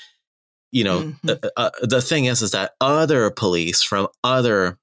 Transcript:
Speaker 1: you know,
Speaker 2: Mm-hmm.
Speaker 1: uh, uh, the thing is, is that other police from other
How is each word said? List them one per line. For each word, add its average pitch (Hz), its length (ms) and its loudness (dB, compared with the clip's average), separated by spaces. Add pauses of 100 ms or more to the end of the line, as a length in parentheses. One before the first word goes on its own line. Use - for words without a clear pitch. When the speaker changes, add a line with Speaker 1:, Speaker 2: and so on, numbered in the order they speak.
(720)
Speaker 1:
you 120 140 0
know, 98 160 0
Speaker 2:
Mm-hmm. 156 280 -6
Speaker 1:
uh, - 280 -4
uh, 117 120 0 (120)
the 123 200 2
thing 143 240 0
is, 123 160 0
is 104 100 -2
that 98 280 -4
other 139 520 2
police 85 500 0
from 98 260 0 (160)
other 117 600 0